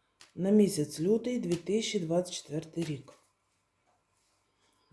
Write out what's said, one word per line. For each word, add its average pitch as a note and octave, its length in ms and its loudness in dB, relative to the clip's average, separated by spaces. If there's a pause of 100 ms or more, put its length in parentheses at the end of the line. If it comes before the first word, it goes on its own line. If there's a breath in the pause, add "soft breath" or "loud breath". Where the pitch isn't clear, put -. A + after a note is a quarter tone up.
(360)
на F#3 140 -2
місяць F#3+ 500 4
лютий A3+ 400 0
дві F3 160 -2
тисячі G#3+ 440 -2
двадцять F3 340 0
четвертий D#3+ 500 -6
рік. D3+ 300 -8 (1800)